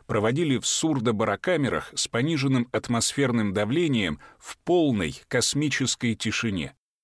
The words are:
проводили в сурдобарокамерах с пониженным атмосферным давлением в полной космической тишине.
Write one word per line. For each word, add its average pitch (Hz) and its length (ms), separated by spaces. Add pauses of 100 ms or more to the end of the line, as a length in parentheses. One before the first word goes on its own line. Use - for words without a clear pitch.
проводили 123 540
в - 80
сурдобарокамерах 113 1300
с - 120
пониженным 131 640
атмосферным 117 840
давлением 107 680 (180)
в - 220
полной 123 680
космической 131 840
тишине. 98 640 (280)